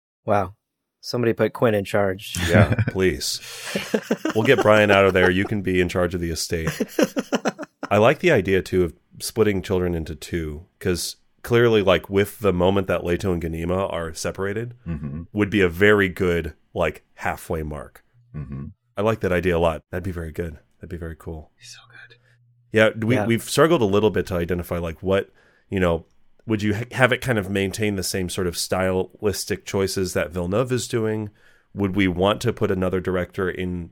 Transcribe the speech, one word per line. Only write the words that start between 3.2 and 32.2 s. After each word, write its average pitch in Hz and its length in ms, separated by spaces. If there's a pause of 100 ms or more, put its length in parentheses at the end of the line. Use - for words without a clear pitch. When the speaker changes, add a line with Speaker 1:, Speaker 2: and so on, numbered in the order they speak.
Speaker 2:
We'll 214 100
get 127 200
Brian 107 260
out 98 160
of 95 80
there. 92 160
You 92 160
can 104 160
be 92 200
in 87 60
charge 90 280
of 87 40
the 85 120
estate. 80 380 (680)
Speaker 1:
<laughs> - 540
Speaker 2:
I 101 60
like 120 220
the 175 120
idea, 95 300
too, 92 220
of 82 100 (260)
splitting 107 420
Children 90 340
into 80 200
two, 78 500 (140)
'cause - 360 (260)
clearly, 117 400
like, 90 280
with 98 300
the 98 140
moment 92 340
that 87 180
Leto 87 280
and 85 80
Ganima 85 500
are 82 220
separated, 101 600 (140)
Speaker 3:
Mm-hmm. 76 440
Speaker 2:
would 104 180
be 101 120
a 92 80
very 101 400
good, 85 440 (200)
like, 82 300 (120)
halfway 82 480
mark. 73 400 (320)
Speaker 3:
Mm-hmm. 69 300 (320)
Speaker 2:
I 101 40
like 107 200
that 95 100
idea 87 240
a 82 40
lot. 82 220 (100)
That'd 90 120
be 95 80
very 82 220
good. 82 260 (200)
That'd 90 100
be 87 80
very 82 200
cool. 80 400
Speaker 3:
He's - 160
so - 60 (100)
good. - 280 (560)
Speaker 2:
Yeah, 110 160 (160)
we, 120 100
Speaker 1:
Yeah. 104 100
Speaker 2:
we've 113 160
struggled 156 400
a 113 40
little 104 260
bit 90 160
to 95 80
identify, 87 420
like, 85 240
what, 95 300 (380)
you 98 100
know, 85 260 (400)
would 110 160
you 107 140
ha-, 107 160
have 127 220
it - 80
kind 120 180
of 95 100
maintain 98 460
the 92 80
same 92 240
sort 92 200
of 85 100
stylistic 92 1080
choices 95 480
that 80 180
Villeneuve 92 420
is 120 140
doing? 110 420 (440)
Would 101 220
we 98 140
want 95 320